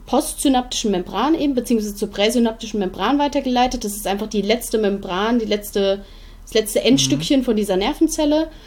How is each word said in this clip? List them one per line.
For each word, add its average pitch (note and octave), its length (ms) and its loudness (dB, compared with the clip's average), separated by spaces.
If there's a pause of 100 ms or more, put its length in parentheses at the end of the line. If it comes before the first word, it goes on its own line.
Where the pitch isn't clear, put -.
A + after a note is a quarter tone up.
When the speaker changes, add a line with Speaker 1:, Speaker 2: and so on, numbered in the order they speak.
Speaker 1:
postsynaptischen B3+ 880 0
Membran F#3+ 420 0
eben, C#4+ 220 0
beziehungsweise A3 400 0
zur G#3 160 -6
präsynaptischen A3+ 680 0
Membran F#3+ 380 0
weitergeleitet. C4 680 0
Das G#3 120 -4
ist - 100 -8
einfach G3+ 220 -2
die G#3+ 160 -2
letzte A3+ 340 0
Membran, G3 640 0
die A3 60 -4
letzte, G3+ 600 -2 (380)
das - 100 -20
letzte - 300 0
Endstückchen C4+ 560 2
Speaker 2:
Mhm. B3 60 -2
Speaker 1:
von A#3 100 2
dieser G3+ 220 0
Nervenzelle. D4+ 720 2 (180)